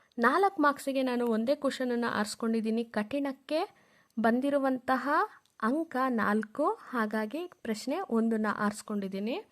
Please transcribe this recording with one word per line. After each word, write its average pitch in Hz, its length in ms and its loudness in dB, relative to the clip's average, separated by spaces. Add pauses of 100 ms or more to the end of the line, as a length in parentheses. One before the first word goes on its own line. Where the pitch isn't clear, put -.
(180)
ನಾಲ್ಕು 330 440 4
ಮಾರ್ಕ್ಸಿಗೆ 277 400 2
ನಾನು 247 240 0
ಒಂದೇ 226 280 2
ಕ್ವಶನನ್ನ 254 540 -2
ಆರಿಸ್ಕೊಂಡಿದ್ದೀನಿ. 226 760 -2
ಕಠಿಣಕ್ಕೆ 277 1000 -4 (360)
ಬಂದಿರುವಂತಹ 262 920 2 (520)
ಅಂಕ 285 340 -2 (120)
ನಾಲ್ಕು, 220 640 0
ಹಾಗಾಗಿ 226 760 -4 (120)
ಪ್ರಶ್ನೆ 233 340 -4 (140)
ಒಂದನ್ನ 226 360 2 (100)
ಆರಿಸ್ಕೊಂಡಿದ್ದೀನಿ. 208 760 -4 (200)